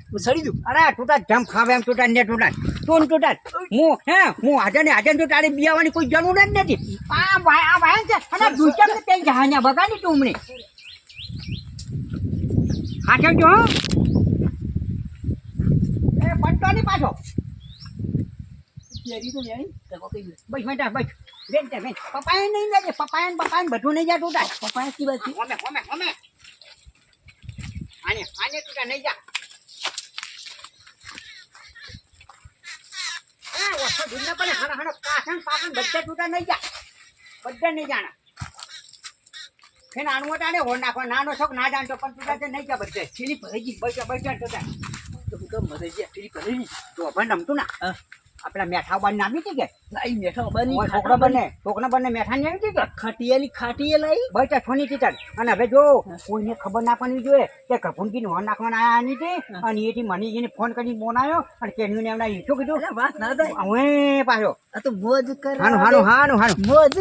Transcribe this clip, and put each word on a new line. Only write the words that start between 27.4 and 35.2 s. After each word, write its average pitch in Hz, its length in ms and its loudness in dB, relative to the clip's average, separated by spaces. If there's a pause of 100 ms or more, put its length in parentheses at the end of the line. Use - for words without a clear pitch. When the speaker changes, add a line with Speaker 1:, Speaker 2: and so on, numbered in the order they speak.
Speaker 2:
આને, 427 160 -6
આને - 420 -10
તું 571 140 -20
તાર 254 120 -8
નહીં 269 140 -8
જા. 277 160 -8 (4000)
એ, 359 260 -2
ઓછો 294 260 -4
દૂર 247 100 -10
ના 311 140 -6
પડે, 359 180 -4
હાલો, 285 220 -4
હાલો, 302 180 -8
પાછળ, 311 480 -6